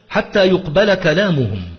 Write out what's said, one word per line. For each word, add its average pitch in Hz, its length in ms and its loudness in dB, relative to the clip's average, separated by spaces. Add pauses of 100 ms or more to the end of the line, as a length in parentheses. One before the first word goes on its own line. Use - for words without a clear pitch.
حتى 202 380 0
يقبل 185 460 2
كلامهم، 160 680 0 (180)